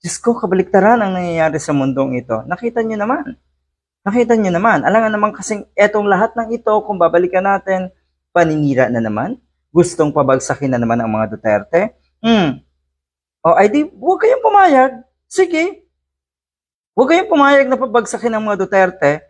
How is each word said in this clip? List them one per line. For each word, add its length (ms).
Diyos 200
ko, 160
kabaliktaran 640
ang 120
nangyayari 480
sa 120
mundong 440
ito. 280
Nakita 360
nyo 160
naman. 400
Nakita 360
nyo 160
naman. 280
Alam 240
nga 60
naman 220
kasing 340
etong 320
lahat 240
ng 240
ito, 160
kung 120
babalikan 480
natin, 480
paninira 560
na 80
naman. 400
Gustong 400
pabagsakin 640
na 80
naman 220
ang 60
mga 160
Duterte. 640
Hmm. 400
O, 120
ay 120
di, 160
huwag 240
kayong 240
pumayag. 580
Sige. 600
Huwag 140
kayong 180
pumayag 400
na 80
pabagsakin 560
ang 120
mga 160
Duterte. 680